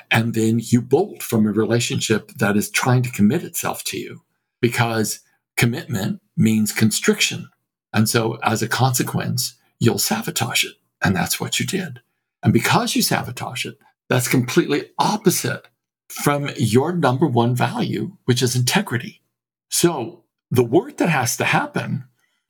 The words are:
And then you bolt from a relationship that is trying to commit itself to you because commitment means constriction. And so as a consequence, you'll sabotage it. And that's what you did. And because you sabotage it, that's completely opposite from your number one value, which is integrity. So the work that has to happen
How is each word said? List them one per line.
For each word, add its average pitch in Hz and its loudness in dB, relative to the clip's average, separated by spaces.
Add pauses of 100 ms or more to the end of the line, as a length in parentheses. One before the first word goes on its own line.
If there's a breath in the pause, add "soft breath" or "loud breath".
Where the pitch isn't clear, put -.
(120)
And 117 2
then 113 2
you 120 2
bolt 143 0
from 107 2
a 104 0
relationship 110 0
that 101 0
is 104 0
trying 127 2
to 123 -6
commit 104 2
itself - -6
to 95 -6
you - -12 (400)
because 117 0 (380)
commitment 117 -2 (160)
means 110 2
constriction. - 0 (420)
And 110 2
so 113 0
as 107 0
a 110 -2
consequence, - -2 (240)
you'll 110 2
sabotage - -2
it. - -6 (300)
And - 2
that's - -2
what - -4
you 120 -2
did. 143 -6 (420)
And - 4
because 214 2
you 254 2
sabotage - -4
it, - -14 (300 soft breath)
that's 127 2
completely 143 0 (100)
opposite - 0 (420)
from 143 -2
your 123 2
number 139 2
one 120 2
value, 151 -4 (100)
which 127 2
is 123 0
integrity. 123 -2 (500)
So 156 -2 (280)
the 127 4
work 170 2
that 214 2
has 131 0
to - -2
happen 123 -2 (440)